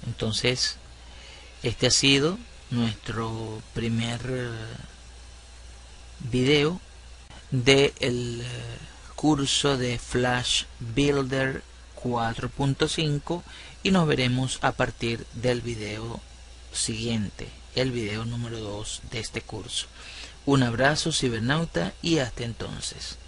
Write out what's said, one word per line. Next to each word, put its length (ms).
Entonces, 680
este 240
ha 40
sido 460
nuestro 880
primer, 540
eh, 240
video 600
del, 920
eh, 340
curso 600
de 200
Flash 680
Builder 840
cuatro 540
punto 380
cinco 560
y 80
nos 180
veremos 540
a 120
partir 600
del 280
video 600
siguiente, 760
el 180
video 340
número 340
dos 500
de 100
este 220
curso. 460
Un 180
abrazo, 480
cibernauta, 880
y 180
hasta 260
entonces. 720